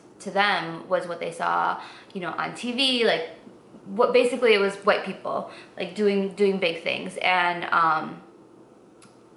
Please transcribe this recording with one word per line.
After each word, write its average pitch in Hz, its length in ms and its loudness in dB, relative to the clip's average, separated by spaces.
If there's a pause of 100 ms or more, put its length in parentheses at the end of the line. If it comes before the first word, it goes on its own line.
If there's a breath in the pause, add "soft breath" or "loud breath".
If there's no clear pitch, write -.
(200)
to 196 120 -12
them 170 580 0
was 180 180 0
what 170 120 -8
they 170 120 -6
saw, 170 480 0 (340 loud breath)
you 196 80 -8
know, 170 160 -6
on 160 160 -4
T 240 180 -6
V, 247 340 2
like, 165 240 2 (580)
what, 214 260 2
basically 247 400 4
it 202 60 6
was 196 160 2 (100)
white 190 200 2
people, - 440 -6 (260 loud breath)
like, 180 200 -8
doing, 196 400 2
doing 196 240 4
big 165 240 -2
things. 170 340 -4
And, 175 540 0
um, 160 500 0 (1160)